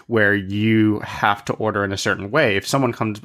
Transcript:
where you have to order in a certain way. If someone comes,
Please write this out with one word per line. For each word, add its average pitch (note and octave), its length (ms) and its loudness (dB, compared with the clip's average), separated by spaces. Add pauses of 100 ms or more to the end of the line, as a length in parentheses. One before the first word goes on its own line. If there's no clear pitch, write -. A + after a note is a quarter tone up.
where G#2+ 280 4
you G#2 680 2
have - 440 -2
to - 100 -2
order G#2 300 -2
in G2 80 -4
a G2 60 -4
certain G2 320 -4
way. A#2+ 260 2
If G2 100 -4
someone C3 280 0
comes, A2 300 -4